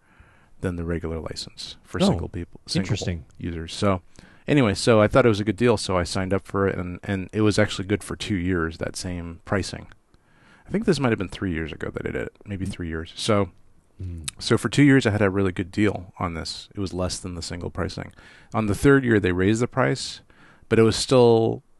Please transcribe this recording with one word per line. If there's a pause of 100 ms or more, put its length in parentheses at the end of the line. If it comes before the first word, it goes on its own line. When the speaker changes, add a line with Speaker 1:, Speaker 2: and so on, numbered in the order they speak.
(600)
Speaker 1:
than
the
regular
license
for
Speaker 2:
Oh,
Speaker 1:
single
people,
single
Speaker 2:
interesting. (120)
Speaker 1:
users.
So (460)
anyway,
so
I
thought
it
was
a
good
deal,
so
I
signed
up
for
it,
and,
and
it
was
actually
good
for
two
years,
that
same
pricing. (800)
I
think
this
might
have
been
three
years
ago
that
I
did
it, (120)
maybe
three
years.
So, (500)
Speaker 2:
Mm. (100)
Speaker 1:
so
for
two
years,
I
had
a
really
good
deal
on
this.
It
was
less
than
the
single
pricing. (400)
On
the
third
year,
they
raised
the
price, (480)
but
it
was
still (160)